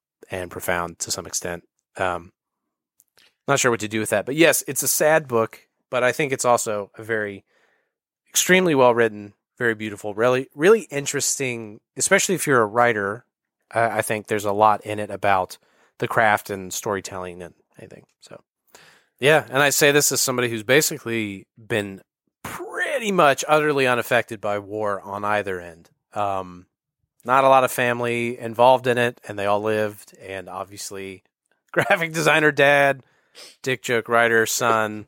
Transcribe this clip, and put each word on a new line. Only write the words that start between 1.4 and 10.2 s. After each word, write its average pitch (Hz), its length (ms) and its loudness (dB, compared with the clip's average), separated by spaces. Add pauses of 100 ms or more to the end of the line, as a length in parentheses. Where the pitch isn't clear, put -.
Um, 90 340 -6 (1160)
not 139 100 2
sure 123 140 2
what 113 80 -2
to 107 80 -6
do 110 100 -4
with 107 120 -4
that, 101 160 0
but 135 100 -6
yes, 156 320 4
it's 143 160 -6
a 127 40 -2
sad 156 380 2
book, 113 400 -2 (240)
but 123 140 0
I 123 80 2
think 139 200 -4
it's 131 120 -4
also 110 520 0
a 113 60 -16
very 107 420 -6 (840)
extremely 180 480 2
well 123 180 6
written, 104 380 -2 (260)
very 117 160 0
beautiful, 107 400 -10
really, 127 400 0